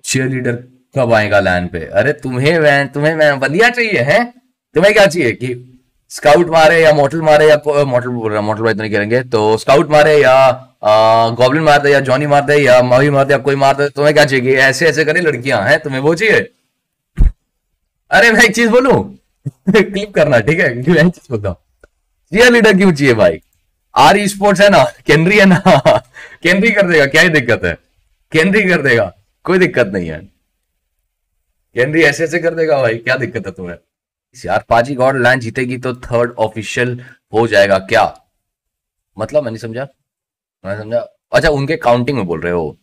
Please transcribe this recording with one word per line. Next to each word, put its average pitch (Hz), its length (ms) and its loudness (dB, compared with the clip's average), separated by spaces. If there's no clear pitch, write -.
चीयरलीडर 127 600 -6
कब 120 160 0
आएगा 104 260 0
लैन 90 280 -2
पे? 85 180 -10
अरे 120 280 -2
तुम्हें 135 460 -2
वैन, 143 280 0
तुम्हें 147 280 -6
van 147 240 0
बंदियां 165 320 0
चाहिए 226 280 -4
हैं? 196 420 -2
तुम्हें 196 200 2
क्या 208 120 4
चाहिए 147 260 -2
कि 123 380 -10
scout 165 380 2
मारे 160 360 4
या 151 100 4
model 147 280 0
मारे 151 280 4
या 151 60 6
को-, 143 300 0
model 123 240 -2
बोल 113 220 -4
रहा, 104 100 -2
model 107 220 -6
भाई 113 100 0
तो 101 60 -6
नहीं 110 120 -8
खेलेंगे, 107 320 -2
तो 110 340 0
scout 147 320 0
मारे 151 320 2
या, 127 120 4
आ, 113 460 2
goblin 131 340 0
मार 143 180 2
दे 143 100 0
या 139 80 0
johnny 135 260 -4
मार 143 200 0
दे 147 100 0
या 127 260 4
मावी 127 280 2
मार 139 160 0
दे 143 80 0
या 135 40 2
कोई 139 180 -2
मार 139 220 0
दे, 143 120 -2
तुम्हें 147 240 0
क्या 147 120 4
चाहिए? 131 320 0
ऐसे 135 300 0
ऐसे 151 180 0
करे 156 160 -2
लड़कियां 127 480 -2
हैं, 156 100 2
तुम्हें 135 200 -8
वो 151 160 0
चाहिए? 160 380 -2
अरे 214 200 2
मैं 233 120 0
एक 220 120 -2
चीज 233 140 0
बोलूं? 240 340 2
<laughs> - 680 -12
clip 196 460 -2
करना, 139 240 2
ठीक 147 200 -2
है? 170 100 0
क्योंकि 127 220 -4
मैं 160 160 4
एक 180 60 0
चीज - 160 -20
बोलता 101 200 -6
हूँ, 87 80 -10
चीयरलीडर 226 440 4
क्यों 190 160 4
चाहिए 139 200 2
भाई? 87 280 0
आर 190 320 4
esports 196 340 0
है 208 80 6
ना, 175 140 4
केनरी 165 560 0
है 190 60 6
ना, 180 200 4
<laughs> 165 320 4
केनरी 196 280 0
कर 196 200 0
देगा, 151 140 2
क्या 147 160 0
ही 180 80 4
दिक्कत 117 340 -2
है? 82 140 -4
केनरी 190 380 0
कर 165 120 0
देगा, 117 320 0
कोई 180 160 0
दिक्कत 135 280 0
नहीं 92 220 -6
है। 78 100 -12
केनरी 151 280 -2
ऐसे 147 200 -2
ऐसे 165 160 -6
कर 165 140 -4
देगा 156 280 -2
भाई, 117 160 -2
क्या 127 180 -4
दिक्कत 113 300 -8
है 95 60 -14
तुम्हें? 87 260 -14
यार 98 240 -4
पाजी 123 260 0
गॉड 131 220 -2
लैन 127 220 0
जीतेगी 123 380 -8
तो 123 180 -8
third 120 360 -4
official 123 720 -6
हो 113 140 0
जाएगा 101 320 2
क्या? 98 420 -2
मतलब 135 240 -4
मैं 113 80 -8
नहीं 110 80 -12
समझा, 120 280 -12
मैं 101 140 -10
समझा, 113 280 -6
अच्छा 151 160 0
उनके 143 280 -4
counting 123 400 -2
में 98 100 -6
बोल 82 140 -6
रहे 87 120 -4
हो। 80 300 -6